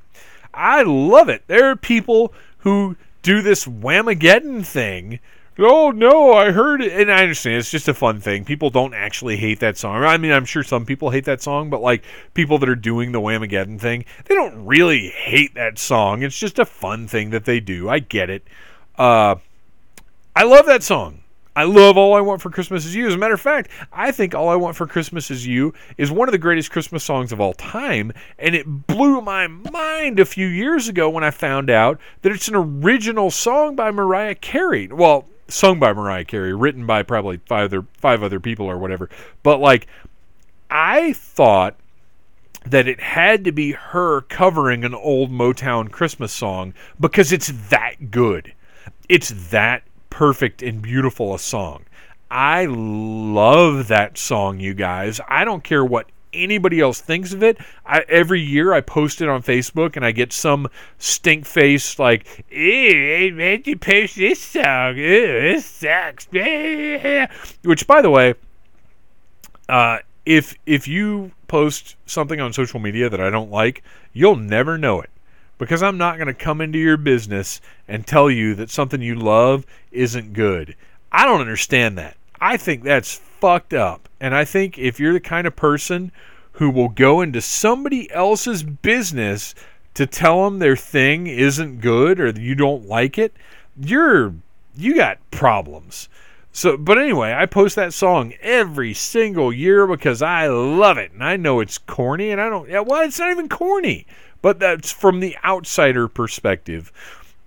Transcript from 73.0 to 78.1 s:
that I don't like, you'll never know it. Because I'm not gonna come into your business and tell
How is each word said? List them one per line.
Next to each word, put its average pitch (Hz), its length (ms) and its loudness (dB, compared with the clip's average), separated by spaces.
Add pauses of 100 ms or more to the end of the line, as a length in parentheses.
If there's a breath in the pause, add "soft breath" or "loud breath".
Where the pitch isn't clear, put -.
that 98 120 -4
I 95 100 0
don't 110 200 -4
like, 110 320 -2 (300 soft breath)
you'll 175 240 4
never 117 400 -2
know 123 240 -2
it. - 80 -16 (500)
Because 165 240 -4
I'm 196 160 -2
not 170 200 -2
gonna 143 160 -6
come 156 260 -6
into 156 180 -4
your 160 180 2
business 110 640 -2 (260 soft breath)
and 107 180 -10
tell 147 240 4